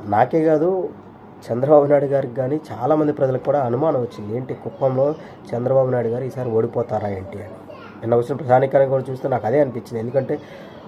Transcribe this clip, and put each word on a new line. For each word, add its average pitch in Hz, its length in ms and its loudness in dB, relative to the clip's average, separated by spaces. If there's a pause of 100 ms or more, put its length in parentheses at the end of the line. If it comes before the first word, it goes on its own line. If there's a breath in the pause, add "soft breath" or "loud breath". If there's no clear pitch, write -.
నాకే 123 400 2
కాదు, 165 440 2 (640)
చంద్రబాబు 143 320 6
నాయుడు 143 200 4
గారికి 135 300 0
కానీ 135 260 -2 (120)
చాలామంది 147 400 2
ప్రజలకు 131 320 0
కూడా 143 160 2
అనుమానం 131 400 0
వచ్చింది. 107 360 -6
ఏంటి 131 180 -6
కుప్పంలో 135 600 0 (400 loud breath)
చంద్రబాబు 127 360 2
నాయుడు 120 180 0
గారు 123 160 -4
ఈసారి 127 260 -6
ఓడిపోతారా 113 580 0
ఏంటి 95 300 -8
అని. - 140 -14 (480)
నిన్న 117 140 0
వచ్చిన 120 220 2
ప్రధానికాన్ని 135 540 4
కూడా 135 200 0
చూస్తే 131 180 -4
నాకు 117 180 -2
అదే 127 140 2
అనిపించింది. 117 400 -2
ఎందుకంటే 123 400 -2 (480 loud breath)